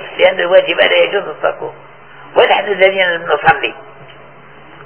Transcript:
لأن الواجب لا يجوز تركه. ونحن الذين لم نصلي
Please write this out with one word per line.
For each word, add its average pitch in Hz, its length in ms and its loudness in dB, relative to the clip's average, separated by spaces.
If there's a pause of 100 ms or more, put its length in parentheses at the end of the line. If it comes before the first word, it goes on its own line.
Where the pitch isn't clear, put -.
(180)
لأن 185 220 2
الواجب 175 420 2
لا 175 220 2
يجوز 196 200 -2 (180)
تركه. - 320 -6 (600)
ونحن 196 300 2
الذين 190 440 0
لم 170 140 -6
نصلي 160 500 0 (1120)